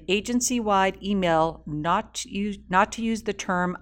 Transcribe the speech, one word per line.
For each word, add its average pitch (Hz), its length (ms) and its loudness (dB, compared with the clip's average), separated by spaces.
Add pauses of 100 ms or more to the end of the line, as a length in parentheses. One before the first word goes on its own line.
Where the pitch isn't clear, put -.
agency-wide 208 920 0
email 165 640 2
not 165 500 -2
to - 140 -10
use, 202 300 -6 (100)
not 196 220 4
to - 100 -10
use 226 220 -2
the 208 100 -2
term 180 480 -2